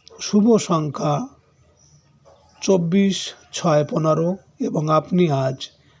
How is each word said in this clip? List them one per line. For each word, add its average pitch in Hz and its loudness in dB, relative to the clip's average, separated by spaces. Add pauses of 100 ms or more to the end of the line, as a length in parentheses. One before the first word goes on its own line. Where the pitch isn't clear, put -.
(200)
শুভ 208 2 (120)
সংখ্যা 151 -2 (1500)
চব্বিশ, 190 2 (360)
ছয়, 151 2
পনেরো, 156 0 (300)
এবং 190 -4
আপনি 156 2 (220)
আজ 135 -4 (420)